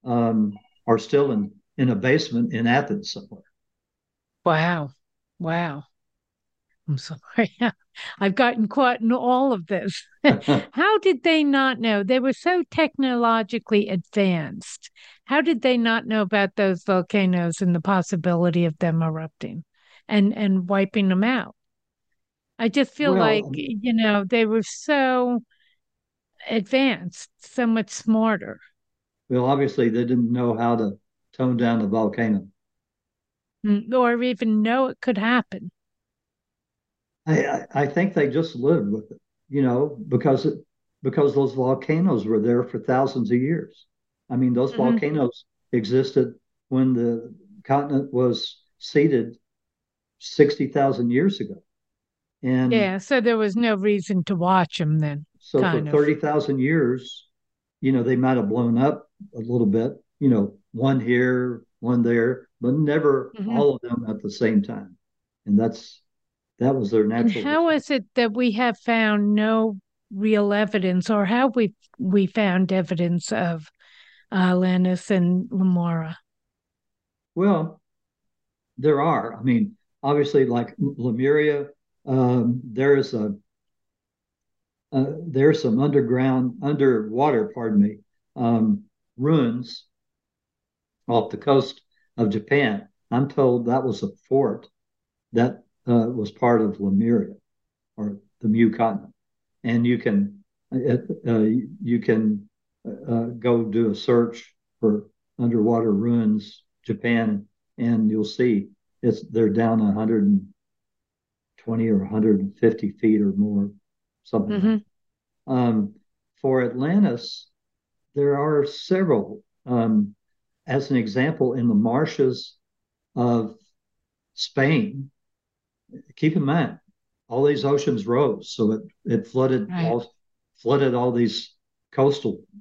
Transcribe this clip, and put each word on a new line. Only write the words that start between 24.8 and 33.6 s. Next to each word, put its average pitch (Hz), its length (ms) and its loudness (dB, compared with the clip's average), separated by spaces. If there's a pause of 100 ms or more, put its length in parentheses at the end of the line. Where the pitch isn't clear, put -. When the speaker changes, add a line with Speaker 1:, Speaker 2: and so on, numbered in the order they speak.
Speaker 2:
advanced, 220 800 -2 (100)
so - 280 -4
much 226 240 0
smarter. 220 680 -2 (680)
Speaker 1:
Well, 123 160 0
obviously 135 440 0
they 113 140 0
didn't 120 300 0
know 120 240 0
how 117 180 0
to 104 240 -4 (340)
tone 127 240 -2
down 117 220 0
the 104 80 -2
volcano. 107 600 -2 (1160)